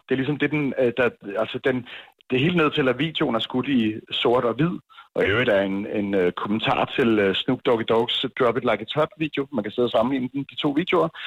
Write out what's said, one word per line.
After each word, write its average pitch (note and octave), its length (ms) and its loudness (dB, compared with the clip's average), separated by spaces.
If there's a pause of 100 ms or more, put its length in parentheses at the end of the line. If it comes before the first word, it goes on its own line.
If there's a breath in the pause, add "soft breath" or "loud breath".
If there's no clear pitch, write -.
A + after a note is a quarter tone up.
Det C3 60 0
er - 20 2
ligesom C3+ 220 -2
det, C#3+ 120 0
den, D3 280 -2
øh, A#2+ 180 4
der, A#2+ 140 2 (280)
altså A2+ 260 -4
den, B2+ 120 2 (540 loud breath)
det B2+ 60 2
er B2 100 2
helt F3+ 100 2
ned D3+ 140 4
til, C#3+ 180 2
at A#2+ 100 0
videoen D3+ 360 -2
er A2 60 0
skudt B2+ 280 -2
i A2+ 260 2 (160)
sort A#2+ 340 2
og A2+ 100 0
hvid, A#2 240 0 (360 loud breath)
og F#2 100 0
i F#2+ 40 2
øvrigt A#2 220 2
er G2 120 4
en, G2 240 -2
en, G2+ 280 -2
øh, F2+ 180 2
kommentar - 520 -2 (120)
til, A#2 220 4
øh, F#2+ 160 2
Snoop B2+ 320 -2
Doggy A2+ 260 2
Dogg's A2+ 360 0 (100)
Drop A#2 180 2
It A#2 80 -2
Like A2 200 0
It's - 160 -10
Hot D#3 80 0 (100)
video. C#3+ 340 -4
Man A2 120 -2
kan G#2 80 -8
sidde A#2+ 140 2
og A2 40 -4
sammenligne B2 420 0
den, C#3 180 -6
de - 60 -20
to C3+ 140 0
videoer. E3 380 2 (180 loud breath)